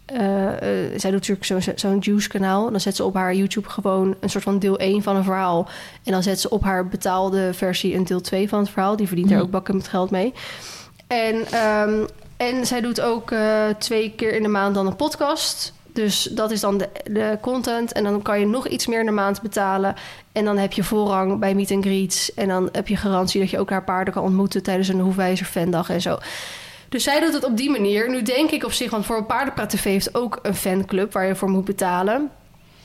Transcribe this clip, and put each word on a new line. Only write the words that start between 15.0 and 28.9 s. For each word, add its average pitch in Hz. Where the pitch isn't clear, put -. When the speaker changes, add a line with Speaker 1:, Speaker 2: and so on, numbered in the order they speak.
Speaker 1:
Dus 214
dat 220
is 214
dan 202
de, 190
de 214
content. 233
En 220
dan 202
kan 208
je 202
nog 254
iets 254
meer 226
in 220
de 214
maand 202
betalen. 196
En 214
dan 202
heb 196
je 190
voorrang 202
bij 196
meet 196
and 196
greets. 190
En 196
dan 185
heb 196
je 202
garantie 190
dat 190
je -
ook 196
haar 185
paarden 185
kan 196
ontmoeten 190
tijdens 185
een 185
Hoefwijzer 185
fandag 175
en 175
zo. 170
Dus 240
zij 294
doet 330
het 277
op 240
die 269
manier. 214
Nu 254
denk 262
ik 302
op 226
zich, 240